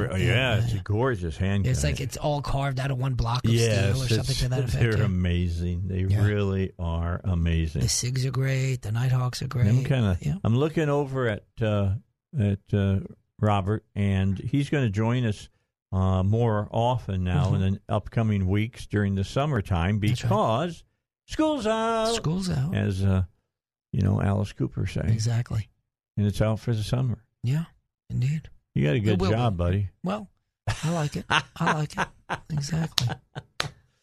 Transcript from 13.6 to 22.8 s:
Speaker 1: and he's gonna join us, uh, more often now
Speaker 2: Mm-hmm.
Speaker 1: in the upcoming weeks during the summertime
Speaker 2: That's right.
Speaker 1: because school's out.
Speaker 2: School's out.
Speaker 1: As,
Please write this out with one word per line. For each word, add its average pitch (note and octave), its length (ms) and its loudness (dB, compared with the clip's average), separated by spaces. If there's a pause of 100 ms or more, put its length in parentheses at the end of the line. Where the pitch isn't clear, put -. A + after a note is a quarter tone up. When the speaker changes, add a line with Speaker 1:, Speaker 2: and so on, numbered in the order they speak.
Speaker 1:
and G2 440 2
he's C#3 300 -2
gonna C3+ 200 0
join A2+ 360 0
us, - 240 -6 (420)
uh, F#2+ 300 2
more G#2+ 500 2
often A2+ 520 -2
now F2+ 240 2
Speaker 2:
Mm-hmm. G2 160 2
Speaker 1:
in F#2+ 100 2
the G2 60 -4 (100)
upcoming G#2+ 580 0
weeks G#2 380 -2
during G2+ 300 0
the F#2+ 80 0
summertime G#2 760 0
Speaker 2:
That's B2 240 0
right. A#2+ 60 -2
Speaker 1:
because E3+ 540 0 (420)
school's D4+ 400 0
out. A3+ 480 0
Speaker 2:
School's F#3 360 -2
out. D3 260 -2
Speaker 1:
As, G2+ 280 0